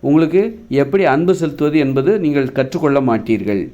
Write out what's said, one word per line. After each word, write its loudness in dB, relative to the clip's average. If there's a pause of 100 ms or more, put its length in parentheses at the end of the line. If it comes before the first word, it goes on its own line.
உங்களுக்கு 2 (280)
எப்படி 0
அன்பு 2
செலுத்துவது -2
என்பது 0
நீங்கள் 0
கற்றுக்கொள்ள 0
மாட்டீர்கள். -2 (120)